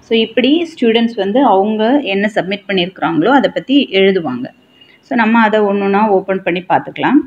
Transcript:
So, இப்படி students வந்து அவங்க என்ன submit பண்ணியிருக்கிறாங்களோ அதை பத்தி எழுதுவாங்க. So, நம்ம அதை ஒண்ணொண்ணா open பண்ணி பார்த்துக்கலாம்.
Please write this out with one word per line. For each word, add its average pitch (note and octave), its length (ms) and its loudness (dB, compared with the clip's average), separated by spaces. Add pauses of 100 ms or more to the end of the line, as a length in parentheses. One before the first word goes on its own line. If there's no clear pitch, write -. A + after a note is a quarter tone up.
So, A3+ 160 -2
இப்படி C4+ 560 0
students A#3 420 0
வந்து G#3+ 300 0
அவங்க G#3+ 560 2
என்ன G3 320 -2
submit F#3+ 340 -4
பண்ணியிருக்கிறாங்களோ F3 600 -2
அதை A#3+ 260 2
பத்தி B3+ 320 0
எழுதுவாங்க. F3+ 640 0 (520)
So, - 160 -6
நம்ம A3+ 220 2
அதை G#3+ 200 2
ஒண்ணொண்ணா G3+ 480 0
open F#3+ 360 0
பண்ணி F3+ 160 -2
பார்த்துக்கலாம். D3+ 680 0